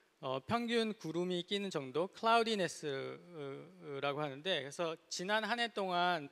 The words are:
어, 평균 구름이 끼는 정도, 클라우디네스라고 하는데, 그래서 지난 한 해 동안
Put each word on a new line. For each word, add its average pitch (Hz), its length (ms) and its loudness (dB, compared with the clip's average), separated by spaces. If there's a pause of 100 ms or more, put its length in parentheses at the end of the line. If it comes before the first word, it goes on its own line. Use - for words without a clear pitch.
(200)
어, 135 260 -2
평균 226 460 2
구름이 175 520 -2
끼는 202 260 -2
정도, 147 380 0
클라우디네스라고 151 2000 0
하는데, 151 400 0
그래서 160 340 -4 (140)
지난 208 360 0
한 220 140 0
해 233 140 0
동안 175 600 2